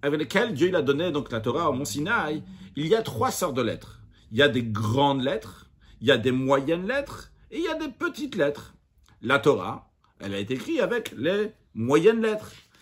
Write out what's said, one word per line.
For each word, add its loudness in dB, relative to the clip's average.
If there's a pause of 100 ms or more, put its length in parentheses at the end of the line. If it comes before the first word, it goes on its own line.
avec 0
lesquelles 0
Dieu 2
il 0
a 2
donné 0
donc -4
la -2
Torah 0
au 0
mont -4
Sinaï, -2 (320)
il -4
y 6
a 2
trois -2
sortes -4
de 0
lettres. -6 (300)
Il -4
y 6
a 8
des 2
grandes 2
lettres, -6 (280)
il -2
y 6
a 6
des 2
moyennes 0
lettres -6 (180)
et -10
il -4
y -2
a -4
des -6
petites -8
lettres. -2 (480)
La 4
Torah, 0 (280)
elle -6
a -2
été -4
écrite -4
avec -2
les -2 (220)
moyennes 4
lettres. -2 (300)